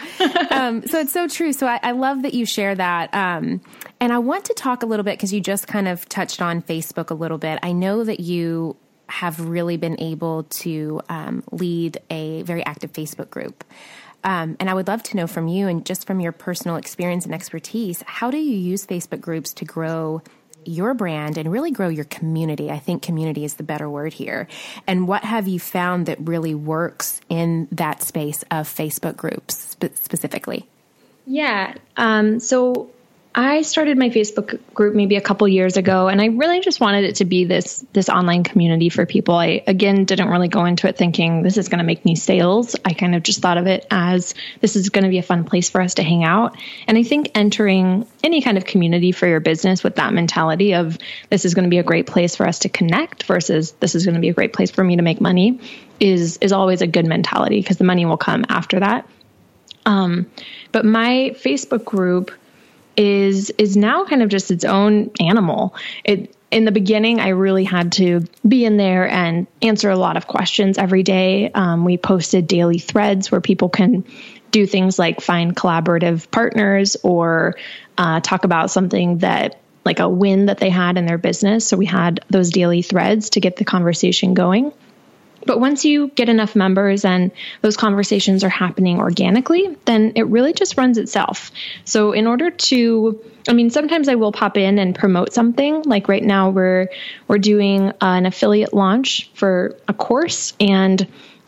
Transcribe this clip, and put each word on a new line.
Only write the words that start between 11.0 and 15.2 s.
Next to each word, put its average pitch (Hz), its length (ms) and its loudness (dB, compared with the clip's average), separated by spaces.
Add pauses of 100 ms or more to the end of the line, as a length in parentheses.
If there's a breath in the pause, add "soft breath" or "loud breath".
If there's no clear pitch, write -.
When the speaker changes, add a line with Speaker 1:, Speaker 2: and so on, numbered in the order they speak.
Speaker 1:
um, 156 420 -10
lead 170 480 -6 (120)
a 160 320 -10
very 170 220 -8
active 151 280 -12
Facebook - 380 -14
group. - 340 -16 (600 loud breath)
Um, 170 340 -4
and 190 120 -4
I 185 40 -2
would 190 140 -4
love 226 160 -4
to - 120 -8
know 170 100 -2